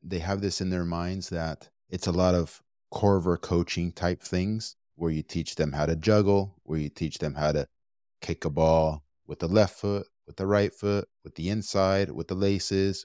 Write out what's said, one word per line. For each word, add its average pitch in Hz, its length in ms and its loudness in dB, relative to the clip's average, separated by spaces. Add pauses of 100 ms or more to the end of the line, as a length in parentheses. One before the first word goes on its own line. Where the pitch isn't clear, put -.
they 87 160 -4
have 98 200 -2
this 101 200 -2
in 92 100 -2
their 90 140 0
minds 87 460 -4
that 82 380 -6 (220)
it's 92 160 -4
a 92 60 2
lot 90 240 4
of 82 260 -2 (300)
Corver 90 460 4
coaching 87 520 0
type 87 320 -2
things 101 540 -4 (180)
where 82 160 -2
you 78 120 -2
teach - 340 -6
them 76 160 0
how 76 140 0
to 82 100 0
juggle, 98 640 4
where 80 160 -4
you 73 120 -2
teach - 280 -6
them 73 160 -4
how 73 160 0
to 76 160 0 (540)
kick - 240 -6
a 80 60 0
ball 80 520 4 (240)
with - 140 -10
the 85 80 -2
left 101 320 4
foot, 101 260 -4 (200)
with - 100 -20
the 95 100 -4
right 101 260 2
foot, 101 360 -2 (160)
with - 100 -18
the 80 140 -4
inside, 98 640 0
with 73 180 -8
the 95 80 -4
laces, 98 680 0